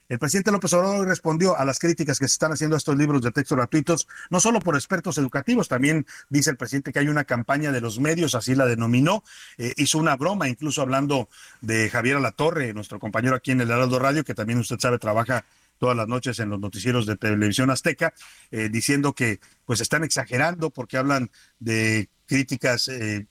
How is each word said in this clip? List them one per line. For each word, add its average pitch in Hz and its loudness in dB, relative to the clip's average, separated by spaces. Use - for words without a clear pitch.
El 123 -4
presidente 185 0
López 190 0
Obrador 190 2
respondió 170 2
a 135 0
las 135 -2
críticas 165 0
que 135 0
se - 0
están 160 0
haciendo 156 0
a 151 2
estos 139 0
libros 147 2
de 117 0
texto 147 0
gratuitos, 147 0
no 180 2
solo 220 4
por 175 0
expertos 165 -4
educativos, 151 0
también 143 0
dice 139 2
el 139 0
presidente 139 -6
que 143 -2
hay 147 2
una 147 0
campaña 139 -2
de 123 -2
los 113 -4
medios, 156 0
así 127 -2
la 135 4
denominó, 123 2
eh, 120 -6
hizo 147 0
una 156 2
broma, 165 0
incluso 139 -4
hablando 135 0
de 110 0
Javier 123 0
Alatorre, 143 0
nuestro 104 -10
compañero 117 0
aquí 127 -4
en 131 2
el 117 0
Heraldo 123 2
Radio, 139 2
que 120 -8
también 117 -2
usted 117 -2
sabe 123 2
trabaja 113 0
todas 123 2
las 110 -2
noches 120 -4
en 107 -4
los 101 -4
noticieros 107 -2
de 107 -2
Televisión 107 2
Azteca, 160 0
eh, 110 -2
diciendo 139 2
que, 113 -2
pues, 113 -2
están 151 0
exagerando 151 -2
porque 127 -8
hablan 131 0
de 110 0
críticas, 135 0
eh, 107 -6